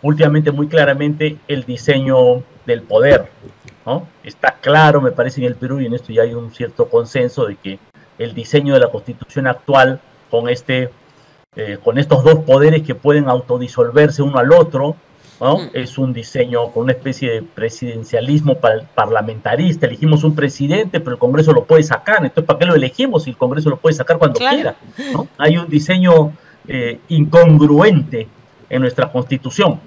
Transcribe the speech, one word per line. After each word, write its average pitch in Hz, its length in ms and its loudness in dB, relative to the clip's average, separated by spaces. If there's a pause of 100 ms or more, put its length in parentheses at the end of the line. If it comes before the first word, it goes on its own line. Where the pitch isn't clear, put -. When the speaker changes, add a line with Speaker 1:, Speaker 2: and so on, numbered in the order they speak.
Speaker 1:
últimamente 151 520 2
muy 147 160 -4
claramente 151 680 0 (120)
el 131 160 -6
diseño 127 760 0 (240)
del 117 160 -4
poder, 135 460 2 (580)
¿no? 143 200 -6 (180)
Está - 360 -4
claro, 143 400 4
me 127 120 0
parece, 127 280 -4
en 123 80 -4
el 120 80 -6
Perú, 131 240 -8
y 127 60 -4
en 117 80 -6
esto 120 180 -12
ya 113 100 2
hay 117 120 -2
un 117 200 -12
cierto - 340 -6
consenso, 123 580 -2
de 98 100 -10
que 98 220 -14 (400)
el 113 160 -10
diseño 139 400 -2
de 131 60 6
la 120 100 2
Constitución - 560 -10
actual, 131 540 0 (300)
con 117 180 -2
este, 123 420 -4 (680)
eh, 104 260 -10
con 117 160 0
estos 147 260 2
dos 156 200 6
poderes 147 380 4
que 131 120 -8
pueden 147 340 0
autodisolverse 127 920 0
uno 139 160 -2
al 127 140 4
otro, 156 440 2 (440)
¿no? 135 180 2
Speaker 2:
Mm. 170 140 -10
Speaker 1:
Es 123 260 -10
un 131 140 -2
diseño 120 580 -4
con 117 140 -4
una 131 80 0
especie 127 400 -6
de 113 100 -6
presidencialismo 120 1160 -4
par-, 110 360 0
parlamentarista. 113 920 -2
Elegimos 151 360 0
un 156 140 0
presidente, 160 640 -4
pero 165 120 -8
el - 60 -10
Congreso 151 340 2
lo 123 120 2
puede 160 180 4
sacar. 156 360 -2
Entonces, 156 260 -2
¿para 147 160 -2
qué 175 60 2
lo 175 100 2
elegimos 170 480 -2
si 135 60 -10
el 120 60 -12
Congreso 143 340 -2
lo 135 80 -4
puede 160 180 0
sacar 151 220 -2
cuando 147 200 0
Speaker 2:
Claro. 262 160 0
Speaker 1:
quiera, 285 220 -4 (360)
¿no? - 140 -6 (120)
Hay 156 200 2
un 170 100 -8
diseño, 160 640 2 (360)
eh, 120 400 -8
incongruente 151 1200 4 (420)
en 127 120 -4
nuestra 123 280 -2
Constitución 131 760 -4